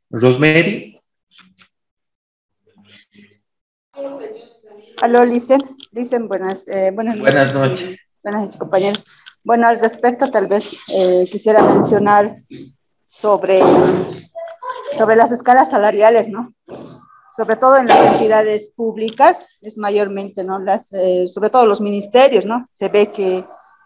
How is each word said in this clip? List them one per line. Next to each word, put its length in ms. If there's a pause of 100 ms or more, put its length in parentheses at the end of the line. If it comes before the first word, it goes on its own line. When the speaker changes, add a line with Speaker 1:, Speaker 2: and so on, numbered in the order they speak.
Speaker 1:
Rosemary. 920 (4000)
Speaker 2:
Aló, 220
Licen. 360 (320)
Licen, 360
buenas, 400
eh, 260
buenas 240
Speaker 1:
Buenas 360
Speaker 2:
noches. 320
Speaker 1:
noches. 140 (220)
Speaker 2:
Buenas 200
noches, 160
compañeros. 460 (380)
Bueno, 240
al 140
respecto, 500
tal 160
vez, 300 (120)
eh, 420
quisiera 320
mencionar 800 (680)
sobre, 520 (1400)
sobre 200
las 160
escalas 380
salariales, 580
¿no? 240 (840)
Sobre 220
todo 220
en 100
las 240
entidades 640
públicas, 840
es 160
mayormente, 640
¿no? 140
Las, 340
eh, 340
sobre 220
todo 160
los 160
ministerios, 640
¿no? 260
Se 200
ve 200
que 340 (420)